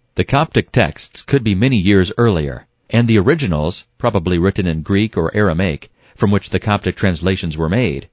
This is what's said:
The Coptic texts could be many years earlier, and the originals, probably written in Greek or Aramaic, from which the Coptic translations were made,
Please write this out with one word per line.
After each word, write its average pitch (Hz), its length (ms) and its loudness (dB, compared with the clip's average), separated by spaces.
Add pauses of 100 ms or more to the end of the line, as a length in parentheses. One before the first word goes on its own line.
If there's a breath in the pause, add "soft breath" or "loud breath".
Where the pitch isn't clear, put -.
(140)
The 95 100 0
Coptic - 480 0
texts - 500 -2
could 139 220 0
be 107 100 2
many 123 220 2
years 95 400 4
earlier, 80 500 0 (220)
and - 180 -4
the 113 120 4
originals, 92 640 0 (140)
probably 92 400 0
written 95 280 0
in 80 140 -2
Greek 101 380 0
or 82 180 -2
Aramaic, 92 540 -2 (260 soft breath)
from 104 140 2
which 101 180 0
the 95 100 -4
Coptic 101 380 -2
translations 87 640 -2
were 80 100 0
made, 87 440 -2